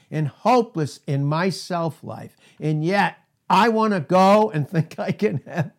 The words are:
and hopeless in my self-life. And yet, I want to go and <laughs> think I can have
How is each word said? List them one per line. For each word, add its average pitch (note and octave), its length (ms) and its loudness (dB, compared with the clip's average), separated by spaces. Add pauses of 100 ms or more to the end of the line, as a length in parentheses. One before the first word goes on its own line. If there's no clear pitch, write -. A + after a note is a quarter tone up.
(120)
and D3+ 160 -4
hopeless A#3 800 -2
in C#3 160 -2
my D#3 260 0
self-life. D#3 840 -8 (240)
And D3+ 240 -2
yet, F3+ 360 0 (300)
I G3 200 4
want A3 240 0
to F3+ 80 -2
go G3 500 4
and D3+ 180 -4
<laughs> - 0 -
think D#3+ 300 -4
I G3+ 140 -4
can G3+ 240 -2 (100)
have D3+ 320 -6